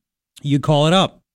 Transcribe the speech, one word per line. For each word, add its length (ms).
You 160
call 300
it 40
up. 300